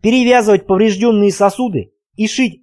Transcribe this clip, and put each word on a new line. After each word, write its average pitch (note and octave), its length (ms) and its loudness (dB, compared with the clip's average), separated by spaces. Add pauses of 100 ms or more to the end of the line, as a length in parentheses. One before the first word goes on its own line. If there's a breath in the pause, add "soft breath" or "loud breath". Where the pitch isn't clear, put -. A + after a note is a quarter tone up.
перевязывать A#3 640 2
поврежденные G3+ 640 0
сосуды G3 640 -4 (220)
и G#3+ 120 -4
шить A3 360 -4